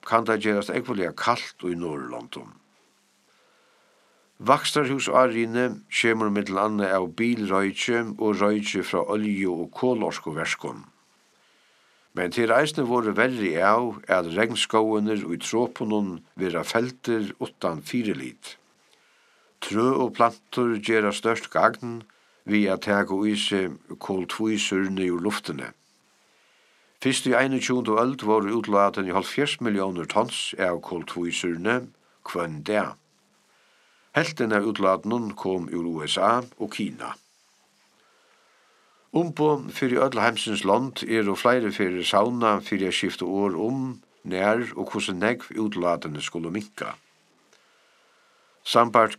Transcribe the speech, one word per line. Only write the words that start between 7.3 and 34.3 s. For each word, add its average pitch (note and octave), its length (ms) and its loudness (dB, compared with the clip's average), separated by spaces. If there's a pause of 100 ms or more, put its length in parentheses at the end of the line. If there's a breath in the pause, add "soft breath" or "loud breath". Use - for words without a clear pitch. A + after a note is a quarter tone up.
og G#2 240 2
royki G#2 400 0
frá F2+ 240 -2
olju- G2 560 0
og D#2+ 160 -8
kolorkuverskum. E2+ 1040 -2 (1300 soft breath)
Men F2+ 160 -2
til A#2 160 2
eisini C3+ 400 2
voru A#2 240 2
verri G#2 480 0
av G#2+ 380 4 (100)
at F#2 240 2
regnskógarnir A2 960 0
í E2+ 80 -4
tropunum G#2+ 880 -2 (180)
vera F2 240 -2
feldir A#2 720 -2 (100)
uttan D#2+ 400 -6
fyrirlit. G2 720 -6 (1040 soft breath)
Trø A2+ 300 2 (100)
og A2+ 160 -2
plantur A#2 640 2
gera G#2+ 320 2
størst A2+ 400 -2
gagn A#2 460 2 (500 soft breath)
við G2+ 240 4
at F#2 160 -4
taka G2 300 2 (100)
í G#2+ 80 2
seg F#2+ 400 -2 (240)
koltvísýrni F#2+ 1120 -2
úr F2 160 -2
luftini. E2 400 -6 (1400 soft breath)
Fyrst C3 240 0
í B2 80 4
einogtjúgundu B2+ 640 2
øld B2+ 240 -2
voru G#2+ 380 2
útlatin G2+ 500 2
í - 0 -
hálvfjerðs C3 480 -2
milljónir F#2+ 480 -2
tons - 480 -2
av F2 320 0
koltvísýrni F2 920 -2 (500 soft breath)
hvønn D#2+ 320 -4
dag. G2 320 0 (1200 soft breath)
Helvtin C#3+ 400 0